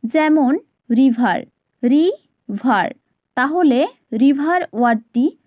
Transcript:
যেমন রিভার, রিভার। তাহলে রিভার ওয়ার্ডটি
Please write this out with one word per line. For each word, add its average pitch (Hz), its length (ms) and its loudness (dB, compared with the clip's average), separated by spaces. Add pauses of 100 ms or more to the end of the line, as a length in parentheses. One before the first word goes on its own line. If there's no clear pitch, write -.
যেমন 311 540 0 (320)
রিভার, 240 500 2 (440)
রিভার। 247 1040 -2 (480)
তাহলে 285 500 0 (320)
রিভার 285 420 0 (120)
ওয়ার্ডটি 233 520 -2 (220)